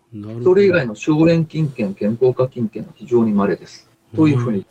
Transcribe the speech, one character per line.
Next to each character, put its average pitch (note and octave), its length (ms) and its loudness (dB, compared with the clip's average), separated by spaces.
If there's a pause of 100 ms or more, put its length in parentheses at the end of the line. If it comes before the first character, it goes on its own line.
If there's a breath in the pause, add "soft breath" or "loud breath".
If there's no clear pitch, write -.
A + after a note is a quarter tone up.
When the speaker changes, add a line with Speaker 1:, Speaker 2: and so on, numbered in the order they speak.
(120)
Speaker 1:
な G#2 160 -12
る A2 60 -12
ほ A#2+ 60 -10
ど。 B2 40 -8
Speaker 2:
そ B2 100 6
れ G3+ 100 4
以 G3+ 40 4
外 E3+ 180 0
の G#2+ 80 -8
小 D#3+ 340 2
円 E3 200 2
筋 D#3 200 -4
腱、 G2+ 260 -6
肩 G#2 180 -2
甲 B2+ 200 0
下 C3 160 -2
筋 A#2+ 200 -6
腱 - 160 -10
は - 100 -20
非 - 120 -20
常 A#2 180 2
に G#2+ 80 0
稀 G2+ 240 0
で - 100 -18
す。 - 220 -20 (240)
Speaker 1:
う A2 40 -8
ん。 - 0 -
Speaker 2:
と D#3 120 4
い D3 60 2
う B2 40 2
ふ A#2+ 100 -2
う A2+ 40 -2
に G2 180 -4